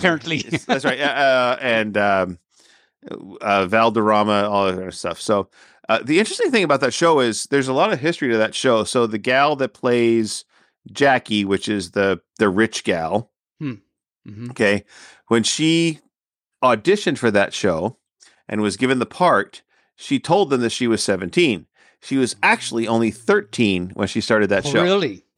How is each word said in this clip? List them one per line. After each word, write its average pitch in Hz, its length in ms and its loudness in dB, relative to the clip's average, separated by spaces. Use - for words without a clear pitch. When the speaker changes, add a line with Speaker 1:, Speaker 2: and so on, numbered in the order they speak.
Speaker 1:
apparently. 160 380 -2
<laughs> 160 260 -6
Speaker 2:
That's 139 180 -2
right. 131 140 -2
Uh, 147 60 -2
uh, 131 540 2
and, 110 380 -2
um, 95 400 2
uh, 101 240 2
Valderrama, 107 840 2
all 98 180 2
that 92 80 -2
kind 92 120 -10
of 87 80 -12
stuff. 85 240 -8
So, 101 300 -2
uh, 110 120 2
the 156 180 0
interesting 320 320 -2
thing 220 120 2
about 143 160 2
that 127 140 0
show 165 260 4
is 117 320 0
there's 139 160 0
a 131 60 -2
lot 185 180 2
of 147 80 -2
history 147 300 -2
to 113 80 2
that 110 180 0
show. 113 300 2
So 120 220 0
the 110 100 -4
gal 135 400 0
that 131 160 -4
plays 117 720 0
Jackie, 113 540 0
which 98 240 -2
is 98 240 -4
the, 98 300 0
the 107 80 4
rich 107 380 0
gal, 87 440 -2
Speaker 1:
Hmm. 135 140 -8
Mm-hmm. 117 260 -16
Speaker 2:
okay, 104 340 2
when 117 160 4
she 160 560 0
auditioned 135 540 2
for 120 120 0
that 101 240 2
show 92 440 -2
and 107 140 -4
was 101 160 -2
given 127 220 0
the 113 60 -2
part, 139 580 -2
she - 200 -4
told 175 320 0
them 131 120 0
that 117 100 0
she 123 160 -2
was 110 160 0
seventeen. 98 600 -2
She - 140 -6
was 127 260 -2
actually 117 460 -2
only 113 240 0
thirteen 101 840 -2
when 101 120 -2
she 113 140 -6
started 107 280 2
that 98 160 0
Speaker 1:
Oh, 143 60 -6
Speaker 2:
show. 175 120 2
Speaker 1:
really? 175 420 -2